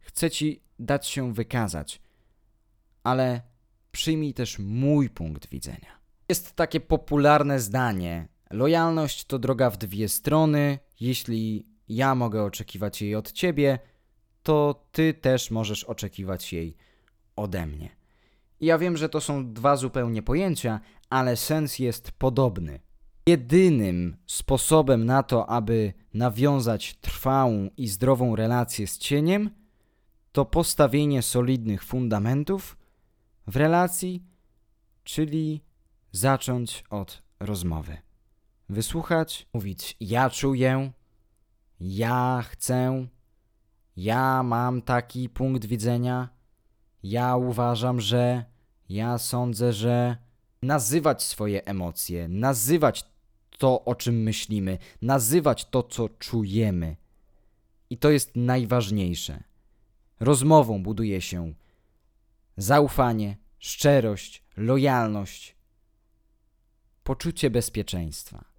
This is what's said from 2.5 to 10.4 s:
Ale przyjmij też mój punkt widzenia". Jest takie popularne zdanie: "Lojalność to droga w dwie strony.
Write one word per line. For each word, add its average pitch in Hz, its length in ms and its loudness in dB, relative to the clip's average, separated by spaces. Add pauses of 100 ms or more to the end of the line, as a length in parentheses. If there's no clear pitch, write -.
Ale 127 380 0 (500)
przyjmij 156 420 -2
też - 240 -6
mój 127 520 2
punkt 78 380 -10
widzenia". - 500 -14 (300)
Jest - 240 -4
takie 160 280 -2
popularne 147 800 4
zdanie: 98 680 -2 (220)
"Lojalność 160 760 0
to 135 140 -6
droga 123 320 2
w 104 60 -8
dwie 101 320 -4
strony. 147 720 2 (220)